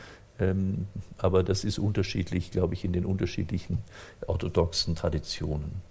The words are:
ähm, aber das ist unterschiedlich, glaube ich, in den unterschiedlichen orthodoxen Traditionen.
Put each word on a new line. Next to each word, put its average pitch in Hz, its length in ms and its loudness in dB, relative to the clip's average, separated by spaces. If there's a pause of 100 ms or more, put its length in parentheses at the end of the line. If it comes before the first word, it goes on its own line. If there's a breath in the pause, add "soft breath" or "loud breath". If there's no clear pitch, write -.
(380 loud breath)
ähm, 95 480 2 (300)
aber 92 260 6
das 92 220 2
ist 107 140 0
unterschiedlich, 98 720 0
glaube 90 240 2
ich, - 100 -4
in 90 80 0
den 90 140 2
unterschiedlichen 92 720 0 (480 loud breath)
orthodoxen 85 720 2
Traditionen. 78 840 -2 (100)